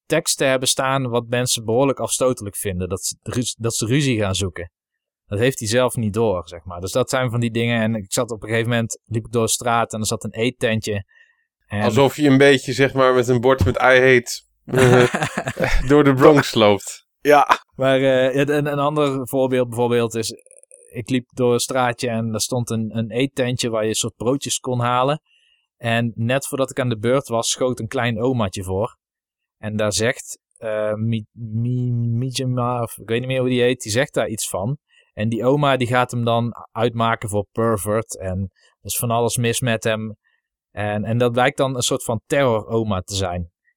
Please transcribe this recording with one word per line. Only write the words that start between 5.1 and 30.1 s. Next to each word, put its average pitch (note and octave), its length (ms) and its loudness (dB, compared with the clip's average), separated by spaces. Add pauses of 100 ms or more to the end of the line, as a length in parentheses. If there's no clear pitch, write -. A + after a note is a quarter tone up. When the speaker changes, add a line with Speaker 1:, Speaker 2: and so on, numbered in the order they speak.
Speaker 1:
Dat G2+ 120 -6
heeft B2+ 200 0
hij A2 100 -6
zelf B2 280 0
niet A2 160 -2
door, G2 360 0
zeg F2 160 -16
maar. F2 160 -12
Dus F#2+ 120 -8
dat B2+ 180 -2
zijn B2+ 200 -2
van A#2+ 100 -2
die A#2 100 -2
dingen. A2+ 320 -2
En A2+ 120 0
ik G2+ 180 -8
zat A#2+ 180 -2
op A2 120 -10
een G#2+ 60 -12
gegeven A2+ 220 0
moment, A#2 340 -2
liep A2 220 -6
ik A2 60 -12
door A#2 120 2
de G#2+ 60 0
straat A#2 420 0
en G#2+ 80 -6
er G#2+ 60 -4
zat - 180 -4
een G#2+ 100 -10
eettentje. A2 680 -2 (640)
En G#2 160 -4
Speaker 2:
Alsof A2 340 2
je D3 120 2
een C3+ 100 6
beetje, C3+ 340 4
zeg C3 220 2
maar, C3 200 4
met B2 140 2
een B2+ 120 2
bord C3 240 2
met B2+ 120 0
"I - 40 -2
hate", B2+ 640 4 (220)
Speaker 1:
<laughs> - 0 -
Speaker 2:
eh, B2+ 1200 2
door D3 160 6
de C#3 100 6
Bronx C#3+ 400 6
loopt. G#2 520 2 (140)
Speaker 3:
Ja. C#3+ 260 6 (280)
Speaker 1:
Maar, C3+ 260 2
eh, C3 340 2
ja, C#3 140 2
een, D3 180 0
een C#3+ 120 -2
ander C#3 500 0
voorbeeld B2+ 400 0
bijvoorbeeld A#2 460 0
is, A2+ 160 -4 (640)
ik - 180 -12
liep B2+ 220 -2
door B2 200 2
een A#2+ 80 2
straatje B2 480 -2
en A2+ 260 -4
er G#2 60 -4
stond B2 300 -4
een, A2+ 260 -4
een A2+ 140 -4
eettentje B2 600 -2
waar A2 120 -2
je A2 60 0
een G#2+ 60 -2
soort - 220 -6
broodjes B2+ 420 -2
kon B2 220 -4
halen. B2+ 400 0 (560)
En A#2 380 -2
net B2 320 -2
voordat C3 240 -2
ik - 100 -4
aan B2 80 -2
de A2+ 100 -2
beurt A#2+ 300 0
was, A#2 220 -2
schoot B2+ 300 -2
een A2 80 -6
klein A#2+ 340 -2
omaatje A#2 420 -2
voor. F#2+ 320 -4 (600)
En G#2+ 180 -8
daar G#2+ 160 0
zegt, A2 460 -4 (180)